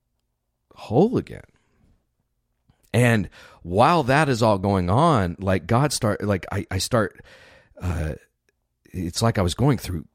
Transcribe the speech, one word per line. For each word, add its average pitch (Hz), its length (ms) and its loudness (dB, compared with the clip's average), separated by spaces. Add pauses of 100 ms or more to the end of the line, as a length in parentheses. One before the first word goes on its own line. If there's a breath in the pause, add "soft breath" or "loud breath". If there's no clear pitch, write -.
(720)
whole 165 440 0
again. 58 260 -8 (1500)
And 117 340 2 (340 loud breath)
while 131 420 2
that 139 240 2
is 120 120 0
all 107 180 2
going 95 300 0
on, 110 520 2
like, 95 260 -2
God 131 260 0
start, 104 300 -2
like, 101 300 -2
I, 95 180 -6
I 95 80 -4
start, - 460 -4 (580 loud breath)
uh, 78 300 -4 (800)
it's 85 300 -6
like 117 160 2
I 101 60 0
was 85 100 0
going 131 240 2
through 87 380 -8